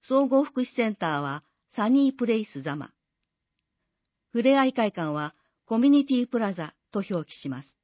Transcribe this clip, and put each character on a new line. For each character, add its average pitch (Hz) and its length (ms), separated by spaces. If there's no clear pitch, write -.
総 269 260
合 269 160
福 254 200
祉 - 20
セ 226 140
ン 202 60
タ 175 120
ー 151 120
は、 143 260
サ 214 140
ニ 269 240
ー - 20
プ 247 120
レ 220 120
イ 214 80
ス - 160
座 143 140
間。 147 180
ふ 233 100
れ 269 160
あ 269 60
い 262 80
会 220 180
館 156 220
は、 151 200
コ 226 120
ミ 240 100
ュ 285 40
ニ 285 140
テ 277 100
ィ 247 120
プ 247 120
ラ 202 140
ザ 160 220
と 208 180
表 170 220
記 - 80
し - 80
ま 135 160
す。 - 60